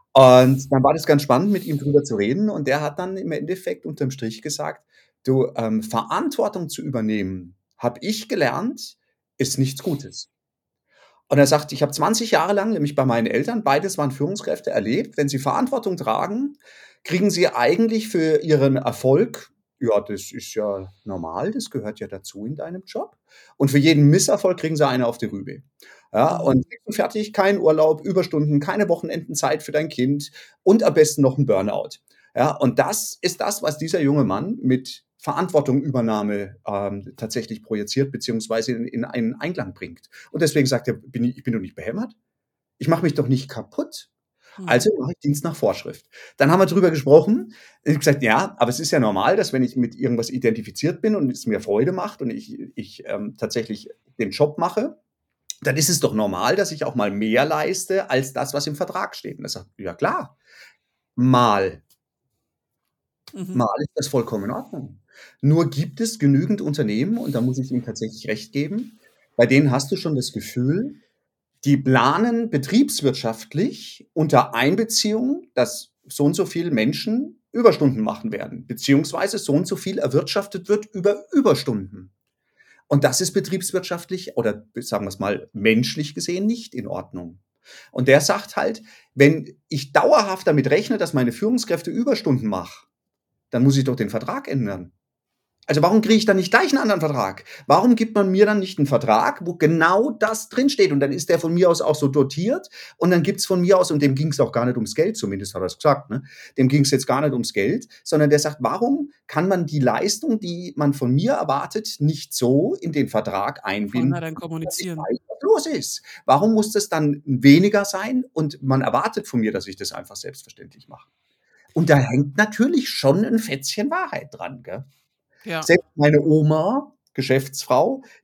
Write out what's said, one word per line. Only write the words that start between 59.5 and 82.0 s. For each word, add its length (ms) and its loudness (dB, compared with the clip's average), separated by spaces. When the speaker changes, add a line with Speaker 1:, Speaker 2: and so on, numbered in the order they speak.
Speaker 1:
sagt, 280 -14
"Ja 160 -8
klar, 440 -4
mal." 640 2
Speaker 2:
Mhm. 220 -10
Speaker 1:
Mal 120 0
ist 140 -6
das 140 -6
vollkommen 380 -4
in 40 -6
Ordnung. 480 -12
Nur 300 4
gibt 300 -6
es 180 -4
genügend 420 2
Unternehmen, 580 -2
und 180 -6
da 40 -2
muss 200 -2
ich 100 -6
ihm 140 -4
tatsächlich 440 -10
recht 240 -8
geben, 460 -6
bei 100 6
denen 240 6
hast 220 0
du 40 0
schon 200 -2
das 160 -4
Gefühl, 640 -2
die 120 4
planen 760 2
betriebswirtschaftlich 1600 -2
unter 400 2
Einbeziehung, 1000 -2
dass 380 -4
so 160 -2
und 100 2
so 120 -2
viele 260 -6
Menschen 680 -2
Überstunden 500 0
machen 300 -8
werden, 340 -12
beziehungsweise 720 -4
so 160 -6
und 140 -2
so 80 -6
viel 220 -8
erwirtschaftet 720 -4
wird 260 -2
über 380 -2
Überstunden. 800 -2